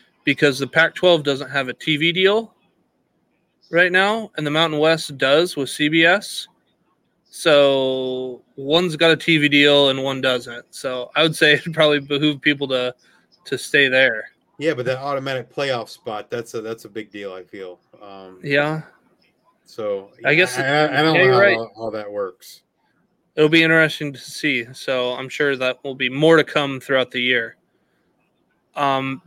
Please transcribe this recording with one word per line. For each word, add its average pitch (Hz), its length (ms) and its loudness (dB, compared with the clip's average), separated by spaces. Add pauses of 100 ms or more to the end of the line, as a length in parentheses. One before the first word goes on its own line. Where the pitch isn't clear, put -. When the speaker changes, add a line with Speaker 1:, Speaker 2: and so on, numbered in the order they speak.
(240)
Speaker 1:
because 139 340 2
the 135 80 -4
Pac-twelve 165 560 2
doesn't 139 280 -4
have 135 180 -4
a 123 40 -8
T 156 240 -4
V 165 160 0
deal 196 420 0 (1160)
right 175 200 4
now, 202 460 0
and 151 100 -4
the 147 40 -2
Mountain 156 280 0
West 156 380 0
does 147 400 2
with 135 140 -4
C 147 180 -2
B 165 160 2
S. 190 440 0 (800)
So 131 1120 0 (140)
one's 156 400 0
got 165 140 4
a 160 60 4
T 165 220 2
V 147 100 2
deal 143 420 6
and 135 120 -2
one 135 180 -4
doesn't. 123 500 -4
So 127 460 -10
I 151 60 2
would 160 140 0
say 151 160 4
<laughs> - 20 4
it'd 160 200 -4
probably 151 260 2
behoove 143 400 -2
people 143 280 -2
to, 127 260 -4 (500)
to 127 140 -8
stay 143 300 2
there. 127 420 2 (280)
Speaker 2:
Yeah, 151 160 -2
but 123 120 -6
that 131 120 -2
automatic 135 560 -6
playoff 131 340 -4
spot, - 420 -12
that's 120 240 -10
a, 117 60 -8
that's 110 260 -12
a - 20 -20
big 104 220 -12
deal, 101 220 -12
I 92 120 -16
feel. 90 340 -16 (220)
Um, 98 420 -20
Speaker 1:
Yeah. 151 400 -2 (840)
Speaker 2:
so 101 460 -8 (140)
Speaker 1:
I 143 100 2
guess 175 240 0
Speaker 2:
I, 135 60 -2
I, 147 360 0
I - 20 2
don't 160 120 2
Speaker 1:
yeah, 170 60 4
Speaker 2:
know 190 60 4
Speaker 1:
you're 190 80 4
Speaker 2:
how 190 60 4
Speaker 1:
right. 196 160 4
Speaker 2:
all, 113 200 -8
all 113 160 -8
that 104 180 -10
works. 101 520 -10 (720)
Speaker 1:
It'll 151 160 4
be 165 120 6
interesting 156 520 2
to 127 40 -18
see. 131 540 -4
So 127 400 -4
I'm 127 160 -10
sure 143 280 -2
that 127 280 -4
will 135 100 -8
be 131 140 -4
more 156 300 4
to 147 60 2
come 139 360 -4
throughout 131 300 -2
the 127 100 -6
year. 123 360 -2 (1160)
Um, 135 520 -2